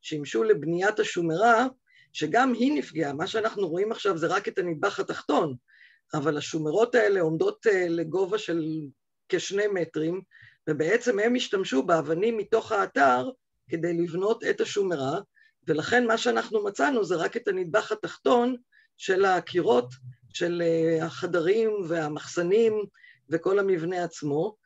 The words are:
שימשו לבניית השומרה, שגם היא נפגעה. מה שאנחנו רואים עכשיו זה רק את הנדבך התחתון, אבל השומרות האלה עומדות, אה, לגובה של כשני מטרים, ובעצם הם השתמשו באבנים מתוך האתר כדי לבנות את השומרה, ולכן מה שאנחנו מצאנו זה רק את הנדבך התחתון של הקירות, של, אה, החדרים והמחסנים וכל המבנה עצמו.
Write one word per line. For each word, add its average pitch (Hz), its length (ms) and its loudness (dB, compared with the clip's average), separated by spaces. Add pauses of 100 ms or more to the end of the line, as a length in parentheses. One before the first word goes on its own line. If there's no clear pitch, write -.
שימשו 156 420 -4
לבניית 180 560 2
השומרה, 214 680 2 (460)
שגם 233 400 0
היא 247 200 2
נפגעה. 156 400 -4
מה 160 140 -4
שאנחנו 208 400 -2
רואים 190 240 -2
עכשיו 196 260 -2
זה 160 100 -2
רק 185 200 -2
את - 100 -8
הנדבך 175 420 -2
התחתון, 180 560 -2 (580)
אבל 151 240 0
השומרות 165 580 0
האלה 208 260 4
עומדות, 165 460 0
אה, 180 220 2
לגובה 170 480 -2
של 170 260 -4 (640)
כשני 190 380 -2
מטרים, 170 540 -2 (480)
ובעצם 196 500 0
הם 240 160 2
השתמשו 240 480 -2
באבנים 170 540 0
מתוך 220 340 -2
האתר 247 580 2 (400)
כדי 165 240 -2
לבנות 175 500 -2
את 202 180 0
השומרה, 160 580 -2 (480)
ולכן 190 400 2
מה 226 100 2
שאנחנו 226 460 0
מצאנו 254 400 0
זה 175 120 0
רק 175 220 -2
את - 100 -10
הנדבך 185 440 -2
התחתון 247 640 0 (420)
של 190 280 2
הקירות, 190 640 2 (440)
של, 175 320 -2
אה, 165 400 2
החדרים 175 640 0 (180)
והמחסנים 175 840 0 (560)
וכל 185 300 0
המבנה 180 440 0
עצמו. 165 520 -4 (100)